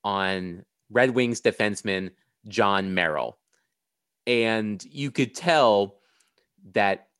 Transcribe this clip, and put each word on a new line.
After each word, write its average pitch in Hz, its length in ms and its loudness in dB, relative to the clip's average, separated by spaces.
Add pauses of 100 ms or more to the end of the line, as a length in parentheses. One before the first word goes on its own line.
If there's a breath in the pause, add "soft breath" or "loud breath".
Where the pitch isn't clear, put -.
on 95 600 -4 (280)
Red 123 180 4
Wings 120 300 -2
defenseman 98 720 -2 (380)
John 98 460 0
Merrill. 76 440 -2 (880)
And 110 580 0
you 143 280 -8
could 127 240 -2
tell 113 640 2 (720)
that 98 360 0 (120)